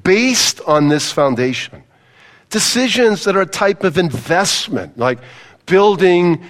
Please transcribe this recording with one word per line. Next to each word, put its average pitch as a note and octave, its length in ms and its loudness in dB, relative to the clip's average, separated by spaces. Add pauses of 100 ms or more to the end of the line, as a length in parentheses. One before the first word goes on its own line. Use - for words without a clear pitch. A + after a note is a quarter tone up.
based A3+ 640 0
on D3+ 220 2
this D3 240 -2
foundation. B2+ 720 -2 (640)
Decisions A3 760 0
that G3 100 0
are G3 60 2
a F#3 40 0
type G3+ 380 -2
of F3 140 -2
investment, D3 1000 -2
like B2 220 -2 (460)
building, F3+ 840 2